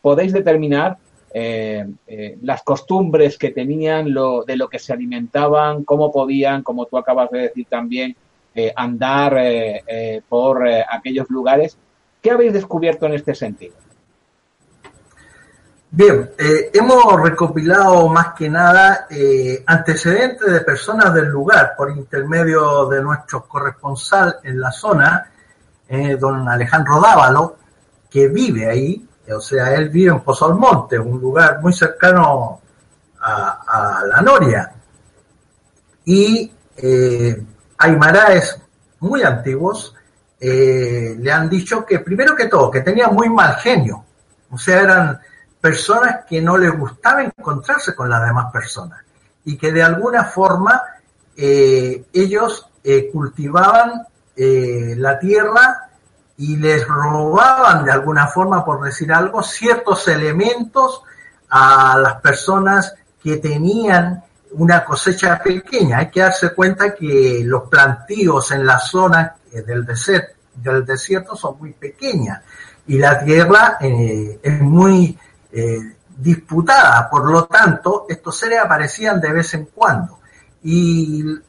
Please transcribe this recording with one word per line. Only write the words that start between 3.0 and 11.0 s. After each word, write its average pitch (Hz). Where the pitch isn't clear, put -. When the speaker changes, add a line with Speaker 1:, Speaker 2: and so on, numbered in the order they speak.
Speaker 1:
que 135
tenían, 156
lo, 131
de 131
lo 127
que 127
se -
alimentaban, 147
cómo 147
podían, 139
como 123
tú 127
acabas 127
de 123
decir 120
también, 123
eh, 110
andar, 131
eh, 117
eh, 113
por, 127
eh, 113
aquellos 131